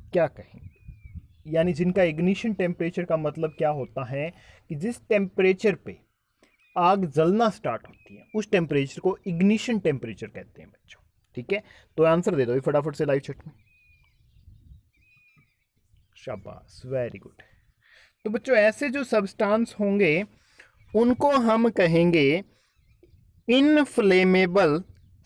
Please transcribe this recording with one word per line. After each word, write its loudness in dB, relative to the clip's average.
क्या 2
कहेंगे? -16
यानी 2
जिनका 0
ignition 0
temperature -4
का -2
मतलब -4
क्या 0
होता -8
है -8
कि -10
जिस -8
temperature 0
पे -16
आग 2
जलना 2
start -8
होती -20
है, -20
उस -6
temperature -2
को -2
ignition 0
temperature -6
कहते -20
हैं -20
बच्चों, -20
ठीक -8
है। -4
तो 2
answer 2
दे 2
दो 0
फटाफट -2
से -4
live 0
chat -14
में। -20
शाबाश, -16
very -8
good। -20
तो -6
बच्चों, -2
ऐसे 2
जो -6
substance -2
होंगे, 0
उनको 2
हम 2
कहेंगे 2
inflammable 4